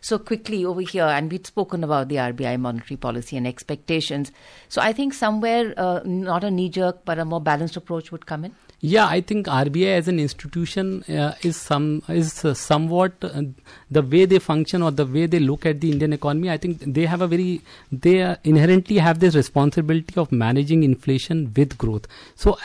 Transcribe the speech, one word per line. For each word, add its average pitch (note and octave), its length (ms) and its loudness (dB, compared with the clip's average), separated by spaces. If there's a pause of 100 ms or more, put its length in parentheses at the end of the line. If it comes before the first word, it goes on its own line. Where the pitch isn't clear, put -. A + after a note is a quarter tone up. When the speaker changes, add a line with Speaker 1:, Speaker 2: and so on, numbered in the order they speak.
Speaker 1:
So A3 180 -4
quickly G#3+ 460 -4
over F3+ 160 -4
here, F3+ 240 -2
and D3+ 260 0
we'd F3+ 160 -8
spoken F3+ 380 -4
about C#3+ 240 0
the C#3+ 100 -2
R B2 140 -2
B B2 140 -6
I A#2+ 100 -2
monetary B2 400 -6
policy A#2+ 400 -8
and B2 100 -4
expectations. C#3+ 840 -6 (380)
So - 100 -2
I A3 140 2
think C#4 180 -2
somewhere, A3+ 640 0
uh, F3+ 300 -2
not F3+ 360 -2
a G#3 80 -4
knee-jerk, F3+ 540 -2
but E3 140 -4
a E3 80 -4
more E3 160 -4
balanced D#3 340 -2
approach E3+ 340 -8
would E3 140 -14
come D#3 220 -8
in? G#3+ 80 -16 (280)
Speaker 2:
Yeah, G3 240 4
I E3+ 140 0
think G#3 260 -4
R C#3 220 0
B E3 180 2
I F#3+ 40 0
as F3 180 0
an F3+ 100 2
institution, F3 840 -4
uh, D3+ 380 -2
is E3+ 160 -2
some-, D3+ 500 -2
is, E3 380 -2
uh, C#3+ 80 2
somewhat, E3 580 0 (100)
uh, C#3+ 200 -6 (480)
the D3 100 4
way D3 240 4
they F#3 140 6
function D#3+ 440 0
or E3 80 2
the C#3+ 140 0
way C#3 220 0
they E3+ 120 2
look D3 280 0
at D3+ 160 0
the D#3+ 100 0
Indian D3+ 220 0
economy. D3+ 340 -2
I E3 80 -2
think E3+ 300 -6
they C#3+ 180 0
have E3+ 160 0
a F3+ 80 2
very, F3 320 0 (320)
they, F3 300 4
uh, F3+ 200 0
inherently F3 540 4
have E3 240 4
this F3 140 6
responsibility D3+ 840 2
of E3+ 160 0
managing C#3 500 2
inflation C3+ 720 0
with C3+ 220 2
growth. A2 300 -4 (300)
So - 280 2